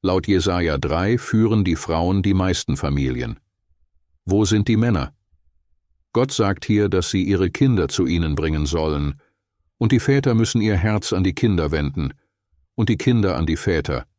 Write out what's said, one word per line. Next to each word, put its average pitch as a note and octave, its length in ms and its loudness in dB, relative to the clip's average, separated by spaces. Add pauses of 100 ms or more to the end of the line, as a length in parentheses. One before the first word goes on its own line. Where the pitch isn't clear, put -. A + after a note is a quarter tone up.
Laut F#2 280 0
Jesaja F2 500 0
drei F2 400 0
führen A2 460 2
die F2 100 0
Frauen F2 480 -2
die G2 120 2
meisten F#2 420 0
Familien. C#2 640 -4 (840)
Wo G2+ 200 2
sind G#2 240 2
die A2+ 80 2
Männer? G#2 360 0 (1000)
Gott C3 180 0
sagt G2 340 -2
hier, G#2 240 2
dass F#2 220 0
sie F#2 140 0
ihre F#2 260 0
Kinder G#2+ 380 2
zu F2+ 180 0
ihnen E2 300 0
bringen D#2 280 -2
sollen, D2 560 -2 (560)
und A2 140 0
die B2+ 80 4
Väter C3+ 360 0
müssen A2+ 260 2
ihr G#2+ 160 2
Herz G#2+ 360 0
an F#2 120 0
die A2 100 0
Kinder F2 380 0
wenden C#2+ 420 -4 (600)
und A2 120 0
die A2 80 2
Kinder G#2 400 0
an D#2 100 0
die D#2+ 100 0
Väter. D2+ 500 -2 (120)